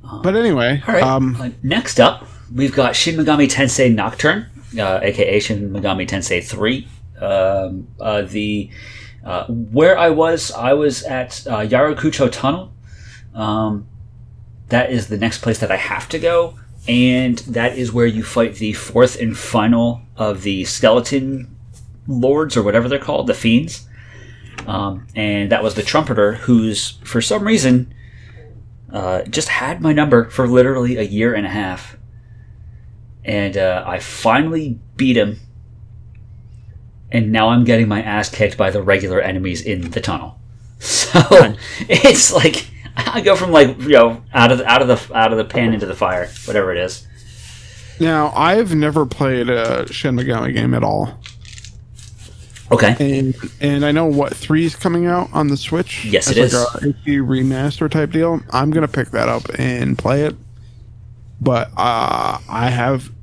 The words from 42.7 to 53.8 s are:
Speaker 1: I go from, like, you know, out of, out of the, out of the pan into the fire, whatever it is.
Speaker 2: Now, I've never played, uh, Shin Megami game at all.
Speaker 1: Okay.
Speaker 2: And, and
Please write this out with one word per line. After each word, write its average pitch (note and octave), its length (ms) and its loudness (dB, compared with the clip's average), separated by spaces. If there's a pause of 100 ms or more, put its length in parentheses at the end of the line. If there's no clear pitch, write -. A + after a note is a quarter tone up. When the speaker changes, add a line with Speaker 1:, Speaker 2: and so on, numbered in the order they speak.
Speaker 1:
I - 260 -4
go G3 140 4
from, F3 160 -2
like, B2+ 300 6
you C#3 80 -4
know, A#2 320 6 (120)
out B2 180 6
of, B2+ 100 0
out B2 200 4
of B2+ 60 2
the, - 300 0
out A2+ 140 4
of A2+ 60 0
the G#2+ 80 0
pan A#2 280 0
into G#2 140 -2
the F#2 80 -8
fire, F#2 320 -2 (180)
whatever G2 260 0
it F2 60 -2
is. F2+ 300 -6 (920)
Speaker 2:
Now, D#3+ 360 2
I've F3+ 400 2
never D3+ 300 2
played, B2 440 -2
uh, B2 380 0
Shin C3 280 -4
Megami B2 380 -2
game A#2+ 200 0
at A#2 100 0
all. G1+ 340 -2 (1500)
Speaker 1:
Okay. C3+ 480 2
Speaker 2:
And, C3 160 0 (260)
and C#3+ 240 0